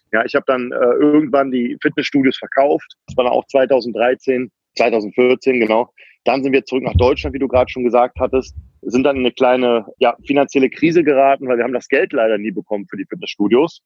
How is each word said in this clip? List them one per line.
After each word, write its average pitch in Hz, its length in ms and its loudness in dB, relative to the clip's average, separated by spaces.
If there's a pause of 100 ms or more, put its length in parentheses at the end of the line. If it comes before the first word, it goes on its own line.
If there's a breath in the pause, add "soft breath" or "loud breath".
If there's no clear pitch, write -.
(140)
Ja, 113 100 2
ich 127 100 -8
habe 139 140 0
dann, 123 240 -2
äh, 123 40 -8
irgendwann 139 760 2
die 127 300 -4
Fitnessstudios 139 560 -2
verkauft. 143 480 -2 (220)
Das - 100 -10
war 123 80 2
dann 123 80 0
auch 123 140 -2
zweitausenddreizehn, 123 1040 0 (280)
zweitausendvierzehn, 120 840 0
genau. 110 320 0 (320 soft breath)
Dann 127 180 0
sind 135 120 -2
wir 135 100 2
zurück 127 200 -4
nach 120 100 -6
Deutschland, 131 400 0
wie 135 60 -8
du 131 100 -2
gerade 123 200 2
schon 127 140 -8
gesagt 120 360 0
hattest. 127 360 -4 (280)
Sind 123 200 -2
dann 139 140 0
in 127 60 -2
eine 120 100 -2
kleine, 123 520 2 (120)
ja, 120 180 2 (100)
finanzielle 139 440 0
Krise 165 340 0
geraten, 139 460 2
weil 123 80 0
wir 117 80 0
haben 127 80 -4
das 120 160 -6
Geld 156 240 0
leider 113 240 0
nie 104 140 -6
bekommen 98 380 -8
für 104 60 -14
die 95 140 -10
Fitnessstudios. 104 760 -2